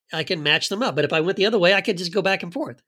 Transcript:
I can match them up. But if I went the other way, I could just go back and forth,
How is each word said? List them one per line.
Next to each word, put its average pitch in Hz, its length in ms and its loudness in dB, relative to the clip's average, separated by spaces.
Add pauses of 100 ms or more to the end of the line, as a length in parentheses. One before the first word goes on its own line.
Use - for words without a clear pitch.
(140)
I 160 100 -2
can 160 200 -4
match 151 260 2
them 208 140 -2
up. 190 120 -2
But 147 100 2
if - 80 -2
I 160 80 2
went 180 160 0
the 190 80 2
other 220 140 2
way, 175 140 6
I 196 80 2
could 190 160 -2
just 175 160 -8
go 202 80 2
back 190 220 0
and 175 100 -10
forth, 269 340 -8